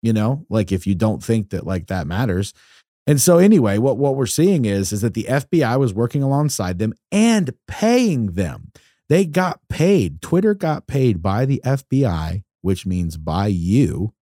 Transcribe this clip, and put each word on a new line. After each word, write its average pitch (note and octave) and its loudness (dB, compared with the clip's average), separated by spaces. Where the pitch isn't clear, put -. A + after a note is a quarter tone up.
you A2+ 0
know, A2+ 0
like, G2+ 0
if F#2 -2
you G2 0
don't G#2+ -2
think A2 -2
that, F#2 -8
like, F2 -6
that F2+ -6
matters. G2+ -2
And D3 2
so F3 6
anyway, D#3 6
what, B2+ 2
what C3+ 0
we're C3 0
seeing E3 2
is, G2 -2
is G#2 -4
that A2 -2
the A2+ -6
F C#3 -2
B E3 2
I A#2+ 0
was B2+ 0
working A#2+ -2
alongside C3+ -2
them A2 -2
and G#3 2
paying G#3 0
them. E2 -6
They F3+ 4
got F3 -2
paid. D3+ 0
Twitter G3 0
got D#3+ -4
paid A#2+ 0
by G2 0
the C3+ -2
F C3+ -2
B C3+ 2
I, E2+ -2
which F#2 -2
means F2 -4
by E2 -2
you F#2+ 0